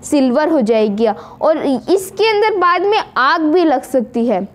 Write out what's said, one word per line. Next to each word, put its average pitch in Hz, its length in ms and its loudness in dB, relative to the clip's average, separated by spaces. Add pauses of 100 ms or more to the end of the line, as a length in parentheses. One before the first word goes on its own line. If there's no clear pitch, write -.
सिल्वर 277 460 0
हो 311 120 2
जाएगी। 214 460 0
और - 560 -4
इसके 381 640 -2
अंदर 440 280 0
बाद 349 240 2
में 403 200 0 (160)
आग 294 260 2
भी 320 220 2
लग 269 180 2
सकती 240 420 -2
है। 196 300 -2